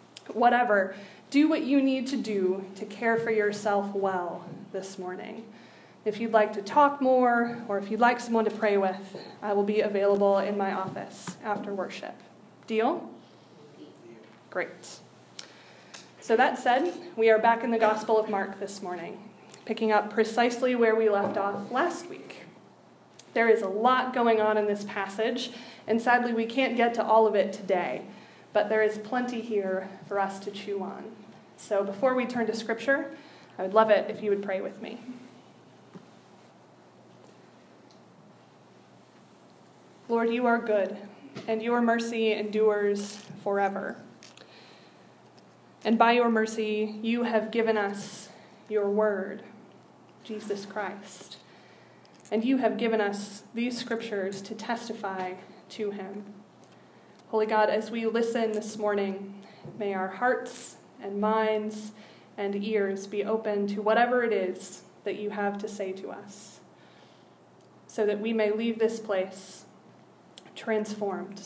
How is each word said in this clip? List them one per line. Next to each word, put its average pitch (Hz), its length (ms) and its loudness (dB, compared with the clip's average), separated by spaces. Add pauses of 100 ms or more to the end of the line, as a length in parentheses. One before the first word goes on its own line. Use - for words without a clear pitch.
(320)
whatever, 208 640 4 (320)
do 294 180 6
what 311 180 2
you 269 180 4
need 262 240 2
to 277 100 -2
do 190 480 0 (120)
to 220 100 -8
care 233 320 0
for 233 120 0
yourself 202 640 2
well 185 540 -2 (240)
this 190 260 -8
morning. 180 460 -10 (640)
If 208 120 -2
you'd 226 140 -2
like 214 220 6
to 202 80 -6
talk 285 400 6
more, 240 640 4
or 202 80 0
if 196 140 -4
you'd 214 100 0
like 240 180 6
someone 226 280 2
to 208 40 2
pray 208 280 2
with, 190 400 -2 (240)
I 208 100 -2
will 202 120 4
be 208 160 2
available 202 580 4
in 202 180 -2
my 196 160 0
office 190 720 -8
after 202 300 -4
worship. - 400 -8 (520)
Deal? 233 440 0 (1400)
Great. - 520 -8 (1200)
So 226 120 2
that 254 240 4
said, 285 360 2 (200)
we 226 140 4
are 220 100 8
back 226 240 4
in 240 80 -2
the 226 80 2
Gospel 220 400 4
of 214 120 0
Mark 196 280 -4
this 196 240 -8
morning, 180 360 -8 (460)
picking 226 280 0
up 208 200 2
precisely 240 600 2
where 233 200 6
we 220 140 4
left 202 300 2
off 202 320 -2
last 311 380 -2
week. - 340 -16 (880)
There 233 160 4
is 226 140 6
a 190 60 -2
lot 240 460 2
going 233 260 4
on 214 180 4
in 208 80 2
this 208 180 -2
passage, 214 640 -4 (360)
and 226 140 2
sadly 240 340 2
we 226 100 0
can't 240 320 0
get 240 180 4
to 233 100 0
all 220 220 6
of 202 80 2
it - 180 2
today, 180 500 -2 (500)
but 208 160 2
there 220 140 2
is 208 160 2
plenty 247 420 -4
here 190 480 -2 (180)
for 202 140 -2
us 196 200 -2
to 208 100 -8
chew 196 320 -6
on. - 220 -10 (520)
So 202 260 -2
before 226 320 0
we 247 120 0
turn 233 200 -2
to 220 80 -2
Scripture, 269 640 -2 (420)
I - 40 -4
would 190 100 -4
love 220 160 6
it 208 220 4
if - 120 -8
you 214 60 -2
would 196 140 2
pray 190 180 -4
with - 220 -10
me. - 160 -12 (4000)
Lord, 233 220 2
you 247 160 2
are 233 120 4
good, 208 400 0 (500)
and 220 140 0
your 240 180 2
mercy 233 520 2
endures 208 840 0 (260)
forever. 196 540 -2 (1900)
And 226 160 4
by 233 140 8
your 240 160 6
mercy, 214 720 0
you 233 200 0
have 226 280 0
given 220 280 2
us 202 500 -6 (400)
your 208 200 0
word, 202 540 0 (800)
Jesus 208 440 -8
Christ. - 720 -10 (920)
And 220 140 0
you 262 140 2
have 226 200 0
given 226 220 0
us 202 420 -4 (120)
these 240 240 -4
scriptures 202 640 -6
to - 120 -10
testify 190 800 -8 (360)
to 208 200 -6
him. 202 340 -10 (1040)
Holy 220 180 2
God, 214 220 4
as 214 220 0
we 226 160 -2
listen 226 460 0
this - 260 -6
morning, 202 640 -2 (360)
may 202 140 -2
our 190 160 -2
hearts - 680 -2 (260)
and 202 180 -6
minds 214 720 0 (460)
and 202 240 -4
ears 202 440 0
be 202 180 -4
open 208 440 -2
to 202 140 -4
whatever 240 400 4
it 220 100 0
is 185 500 -4 (220)
that 196 120 -4
you 208 140 -6
have 202 280 -2
to 208 100 -8
say 190 240 -8
to - 180 -10
us, - 500 -16 (1300)
so 214 200 -2
that 208 140 0
we 226 120 -2
may 214 180 2
leave 226 280 -2
this 226 200 0
place - 680 -6 (920)
transformed. 208 880 -6